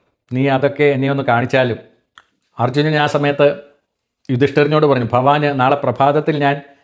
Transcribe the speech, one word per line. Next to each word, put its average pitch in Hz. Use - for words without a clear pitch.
നീ 131
അതൊക്കെ 139
എന്നെ 135
ഒന്ന് 135
കാണിച്ചാലും." 123
അർജുനൻ 147
ആ 147
സമയത്ത് 147
യുധിഷ്ഠിരനോട് 147
പറഞ്ഞു, 127
"ഭവാന് 139
നാളെ 127
പ്രഭാതത്തിൽ 143
ഞാൻ 143